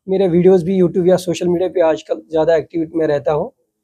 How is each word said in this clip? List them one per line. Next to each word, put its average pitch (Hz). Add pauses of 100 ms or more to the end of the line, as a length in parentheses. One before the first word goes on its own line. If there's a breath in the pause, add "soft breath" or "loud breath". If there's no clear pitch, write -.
मेरे 190
वीडियोज़ 180
भी 190
YouTube 175
या 180
सोशल 175
मीडिया 175
पे 175
आजकल 160 (100)
ज़्यादा 160
एक्टिविटी 160
में 156
रहता 147
हूँ, 165 (360)